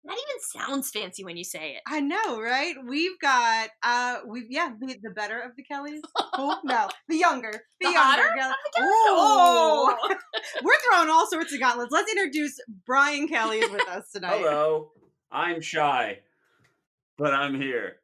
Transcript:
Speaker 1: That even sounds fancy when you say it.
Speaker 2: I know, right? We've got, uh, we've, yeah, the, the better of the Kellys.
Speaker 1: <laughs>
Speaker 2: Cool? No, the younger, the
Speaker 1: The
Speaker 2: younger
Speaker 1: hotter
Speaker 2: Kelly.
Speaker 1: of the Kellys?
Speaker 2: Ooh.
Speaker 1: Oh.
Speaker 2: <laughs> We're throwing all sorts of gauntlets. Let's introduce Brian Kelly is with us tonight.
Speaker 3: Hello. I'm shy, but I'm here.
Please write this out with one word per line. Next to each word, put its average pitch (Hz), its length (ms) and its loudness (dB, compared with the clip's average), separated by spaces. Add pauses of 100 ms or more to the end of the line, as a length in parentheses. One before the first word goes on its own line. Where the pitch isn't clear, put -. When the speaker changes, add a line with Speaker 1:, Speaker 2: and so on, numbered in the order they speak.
Speaker 1:
That - 100 -12
even 523 520 -10
sounds 269 240 -6
fancy 202 340 -10
when 175 120 -12
you 175 80 -10
say 156 320 -12
it. - 100 -18
Speaker 2:
I 302 140 -4
know, 294 420 -4
right? 269 320 -2 (140)
We've 339 320 -4
got, 233 480 2 (160)
uh, 247 320 0 (100)
we've, 226 240 -12
yeah, 302 200 -4 (100)
the, 262 200 -10
the 220 100 -12
better 214 280 -6
of 240 180 -12
the 269 80 -20
Kellys. 294 420 -12
Speaker 1:
<laughs> - 40 -20 (240)
Speaker 2:
Cool? 277 300 -2
No, 233 240 0 (200)
the 320 100 -2
younger, 269 340 2
the 220 60 -12 (300)
Speaker 1:
The 349 40 2
Speaker 2:
younger 339 80 4
Speaker 1:
hotter 285 220 6 (160)
Speaker 2:
Kelly. 523 120 -2
Speaker 1:
of 523 140 -2
the 587 140 -2
Kellys? - 120 2
Speaker 2:
Ooh. 427 60 6 (140)
Speaker 1:
Oh. 339 880 6 (120)
Speaker 2:
<laughs> - 540 -6
We're 453 160 4 (120)
throwing 339 200 6
all 320 160 6
sorts 330 260 -4
of 269 80 -6
gauntlets. 240 320 -2
Let's 349 180 0
introduce 302 480 -4 (280)
Brian 285 420 0
Kelly 220 300 -2
is 220 120 0
with 196 160 -2
us 185 260 -10
tonight. 185 260 -4
Speaker 3:
Hello. 156 540 0 (380)
I'm 165 300 -4
shy, 135 600 0 (1000)
but 143 160 0
I'm 139 200 -2
here. 127 500 -6